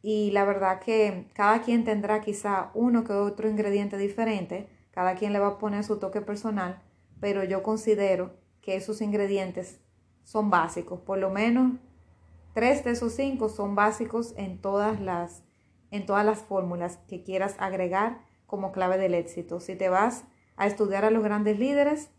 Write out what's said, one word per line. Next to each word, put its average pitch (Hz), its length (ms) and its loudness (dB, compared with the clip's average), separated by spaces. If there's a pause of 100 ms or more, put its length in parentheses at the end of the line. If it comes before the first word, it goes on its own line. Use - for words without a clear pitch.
Y 214 300 0
la 202 120 4
verdad 190 360 0
que 208 520 0
cada 220 300 4
quien 233 220 2
tendrá 214 360 0
quizá 202 540 -4
uno 233 300 4
que 214 100 -4
otro 202 340 0
ingrediente 202 480 0
diferente, 202 720 -2 (220)
cada 185 240 0
quien 202 180 -2
le 202 60 2
va 202 100 4
a 196 100 -4
poner 208 240 -2
su 208 160 -2
toque 196 220 -4
personal, 202 640 -6 (380)
pero 196 220 0
yo 190 200 -2
considero 202 760 0 (240)
que 190 160 -4
esos 214 240 -6
ingredientes 196 800 -2 (440)
son 214 260 0
básicos, 175 500 0
por 196 180 -4
lo 190 120 0
menos 240 420 4 (840)
tres 254 280 4
de 240 100 0
esos 233 200 -2
cinco 269 360 -2
son 202 260 -4
básicos 220 640 0
en 185 240 -8
todas 202 400 0
las, 175 440 -6 (460)
en 202 160 -6
todas 202 180 2
las 214 160 2
fórmulas 175 580 -4 (100)
que 180 140 -14
quieras 190 360 -4
agregar 190 600 -2 (260)
como 190 260 -6
clave 185 260 0
del 185 160 2
éxito. 170 460 -6
Si 185 160 -12
te 190 120 0
vas 202 360 2 (320)
a 196 100 0
estudiar 202 380 2
a 220 60 6
los 226 120 4
grandes 208 360 2
líderes 285 600 2